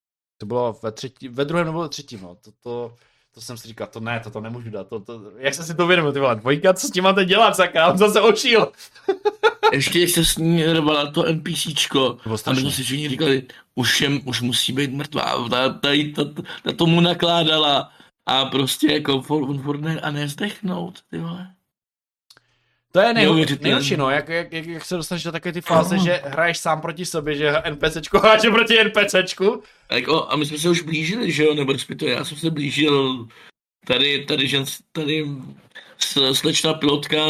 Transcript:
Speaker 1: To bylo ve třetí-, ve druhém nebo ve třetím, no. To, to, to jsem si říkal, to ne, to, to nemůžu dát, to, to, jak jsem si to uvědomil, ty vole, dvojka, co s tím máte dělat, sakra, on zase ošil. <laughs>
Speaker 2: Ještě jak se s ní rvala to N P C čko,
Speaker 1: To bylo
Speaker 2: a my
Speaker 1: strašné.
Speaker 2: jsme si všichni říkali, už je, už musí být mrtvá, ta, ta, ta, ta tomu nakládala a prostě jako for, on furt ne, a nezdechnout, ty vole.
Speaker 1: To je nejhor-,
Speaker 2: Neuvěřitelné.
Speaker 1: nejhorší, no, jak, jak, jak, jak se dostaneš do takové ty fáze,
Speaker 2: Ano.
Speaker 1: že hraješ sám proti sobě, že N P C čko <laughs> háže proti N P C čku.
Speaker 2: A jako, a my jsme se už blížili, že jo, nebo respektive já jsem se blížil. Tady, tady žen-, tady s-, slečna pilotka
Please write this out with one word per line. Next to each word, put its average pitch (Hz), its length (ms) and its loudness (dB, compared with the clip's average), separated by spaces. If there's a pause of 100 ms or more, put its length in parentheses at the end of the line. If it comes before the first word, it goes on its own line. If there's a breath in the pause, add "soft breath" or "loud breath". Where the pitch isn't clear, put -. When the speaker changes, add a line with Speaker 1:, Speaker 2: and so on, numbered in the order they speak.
(400)
Speaker 1:
To 107 60 -14
bylo 120 260 -2 (100)
ve 110 100 -6
třetí-, 131 360 -14
ve 123 160 -4
druhém 165 220 -2
nebo 160 160 -6
ve 156 60 -6
třetím, 127 340 -14
no. 90 120 -18
To, 104 180 -20
to, 120 440 -12 (380)
to 117 60 -20
jsem 117 180 -14
si 113 100 -20
říkal, 110 180 -12
to 113 140 -14
ne, 113 200 -6
to, 113 100 -16
to 110 100 -10
nemůžu 117 300 -12
dát, 98 180 -10
to, 113 120 -10
to, 107 380 -18
jak 139 160 -2
jsem 165 100 -10
si 160 100 -10
to 170 100 0
uvědomil, 170 280 4
ty 139 80 -2
vole, 123 160 2
dvojka, 147 380 2
co - 120 -6
s - 40 -6
tím 180 140 -2
máte 190 200 4
dělat, 196 320 4
sakra, 170 360 4
on 185 60 0
zase 208 220 6
ošil. 220 520 4 (500 loud breath)
<laughs> 427 500 2
Speaker 2:
Ještě 147 280 2
jak 175 100 2
se 170 140 2
s - 120 0
ní 165 300 2
rvala 151 460 2
to 165 120 0
N 160 180 0
P 165 140 -6
C - 180 -4
čko, 131 380 0
Speaker 1:
To - 100 -14
bylo - 40 -16
Speaker 2:
a 110 60 -4
my 107 60 -2
Speaker 1:
strašné. 131 240 -2
Speaker 2:
jsme 139 80 -2
si 131 120 -6
všichni 143 260 -4
říkali, 135 380 0 (280 loud breath)
už - 260 0
je, 143 80 2 (160)
už 117 160 -6
musí 123 320 -2
být 135 200 -2
mrtvá, 131 560 -4
ta, 127 240 2
ta, - 160 -4 (280)
ta, 147 260 -4 (200 loud breath)
ta - 100 -6
tomu 170 280 4
nakládala 165 920 2 (340 soft breath)
a 131 180 2
prostě 147 480 0
jako 143 300 0
for, 151 200 -2
on 135 200 -4
furt 143 180 -4
ne, 160 200 -4
a 151 100 -6
nezdechnout, 175 1000 -6
ty 165 80 -10
vole. 180 360 -12 (1400)
Speaker 1:
To 175 80 4
je 233 140 4
nejhor-, - 0 - (200)
Speaker 2:
Neuvěřitelné. 147 340 2
Speaker 1:
nejhorší, 143 280 0
no, 135 140 0
jak, 147 180 0
jak, 170 240 -4
jak, 160 140 -8
jak 165 180 -10
se 180 120 -6
dostaneš 165 260 -6
do 165 100 -6
takové 170 200 -6
ty 170 80 -6
fáze, 170 340 2
Speaker 2:
Ano. 190 100 4
Speaker 1:
že 175 80 2 (120)
hraješ 160 340 0
sám 156 220 -2
proti 165 260 -8
sobě, 151 280 -4
že 147 140 0 (140)
N 160 140 -6
P 160 140 0
C 156 120 -8
čko 135 160 2
<laughs> - 40 2
háže 220 280 8
proti 220 280 4
N 208 120 4
P 202 160 2
C 185 180 2
čku. 196 380 -2 (260 soft breath)
Speaker 2:
A - 60 -4
jako, 131 360 0
a 139 60 -2
my 147 100 0
jsme 151 120 -8
se 165 120 0
už 165 120 2
blížili, 165 500 -4
že 147 120 2
jo, 151 100 4
nebo 143 180 -2
respektive 143 400 -4
já 131 120 -4
jsem 143 140 -12
se 165 120 -2
blížil. 139 800 0 (580 loud breath)
Tady, 139 400 0
tady 135 220 -2
žen-, 135 340 -4 (100)
tady 156 340 -4 (720 loud breath)
s-, 135 340 0
slečna 156 420 0
pilotka 147 420 0 (140)